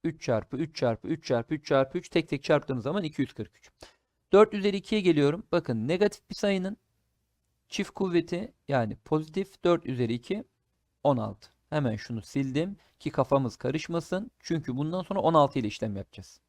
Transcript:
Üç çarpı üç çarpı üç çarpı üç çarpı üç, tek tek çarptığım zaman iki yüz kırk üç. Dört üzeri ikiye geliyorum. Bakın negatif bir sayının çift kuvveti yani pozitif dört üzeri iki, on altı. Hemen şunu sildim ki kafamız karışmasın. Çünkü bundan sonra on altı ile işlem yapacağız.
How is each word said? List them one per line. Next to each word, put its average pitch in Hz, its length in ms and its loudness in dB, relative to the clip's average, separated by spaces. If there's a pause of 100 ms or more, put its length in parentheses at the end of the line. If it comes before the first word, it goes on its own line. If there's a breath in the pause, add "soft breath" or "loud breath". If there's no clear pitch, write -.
Üç 160 180 -4
çarpı 113 340 -2
üç 156 200 -6
çarpı 117 320 -2
üç 165 160 -4
çarpı 120 300 -2
üç 151 120 -10
çarpı 135 320 2
üç, 180 100 -10
tek 165 200 0
tek 143 160 -4
çarptığım 139 380 0
zaman 165 200 -4
iki 151 200 -4
yüz 123 100 -2
kırk - 260 -12
üç. - 120 -20 (640 loud breath)
Dört 214 220 8
üzeri 196 220 0
ikiye 214 240 0
geliyorum. 160 520 4
Bakın 127 360 -2
negatif 185 420 0
bir - 40 -10
sayının 196 420 -2 (920)
çift - 220 -4
kuvveti 175 600 -2 (160)
yani 120 280 0
pozitif 156 680 -4
dört 170 220 4
üzeri 123 280 0
iki, 185 300 -6 (600)
on 143 120 4
altı. 107 320 -8 (220)
Hemen 135 260 0
şunu 110 260 -8
sildim 139 540 -4 (220 soft breath)
ki - 120 -8
kafamız 135 460 0
karışmasın. 165 760 -4 (100)
Çünkü 151 360 -4
bundan 156 260 -4
sonra 190 180 -4
on 165 140 4
altı 143 240 6
ile 110 100 -2
işlem 104 280 -6
yapacağız. - 520 -16